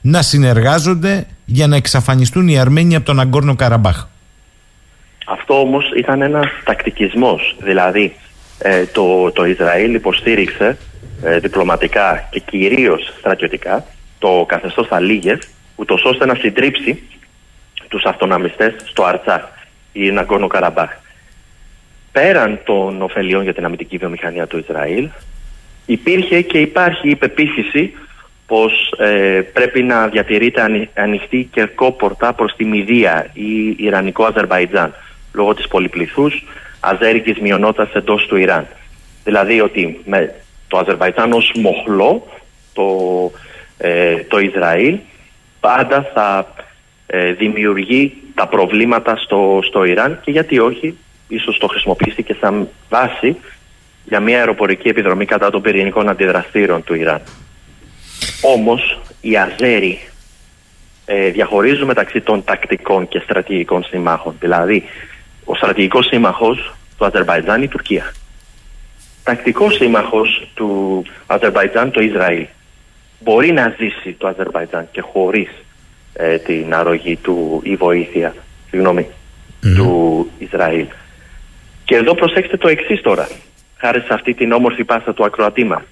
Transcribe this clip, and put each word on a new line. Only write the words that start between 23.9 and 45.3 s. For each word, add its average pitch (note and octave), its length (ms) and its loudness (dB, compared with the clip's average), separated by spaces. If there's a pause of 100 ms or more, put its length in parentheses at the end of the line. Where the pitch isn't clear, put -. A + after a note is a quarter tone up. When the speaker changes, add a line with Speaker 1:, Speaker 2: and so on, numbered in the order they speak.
Speaker 2:
βιομηχανία E2+ 500 -6
του E2 120 -6
Ισραήλ, D#2+ 500 -4 (800)
υπήρχε F3+ 560 0
και E3+ 160 0
υπάρχει E3 500 0
η C#3+ 80 2
πεποίθηση D3 760 -2 (540)
πως, A2 520 2
ε, G2 420 2 (120)
πρέπει B2 300 2
να A#2 260 2
διατηρείται A2 540 0
ανοι-, G#2+ 320 0
ανοιχτή G#2+ 580 -2
κερκόπορτα A#2 800 0
προς A2+ 240 -2
τη A2+ 80 -2
Μηδία G#2 680 2
ή A2 440 -4
Ιρανικό G2+ 480 0
Αζερβαϊτζάν, F#2 720 0 (400)
λόγω G2+ 200 2
της - 140 -8
πολυπληθούς F#2 760 -2 (360)
αζέρικης A2 580 0
μειονότητας G#2 540 0
εντός G#2 340 0
του G#2 100 0
Ιράν. F2+ 300 2 (580)
Δηλαδή G#2 360 2
ότι F2 440 -2
με F#2+ 300 0 (340)
το F#2 100 0
Αζερβαϊτζάν F#2 540 0
ως A#2 240 2
μοχλό, G#2+ 720 2 (460)
το, G2 140 -2 (920)
ε, F2 380 2
το G#2 220 -2
Ισραήλ F#2+ 600 2 (600)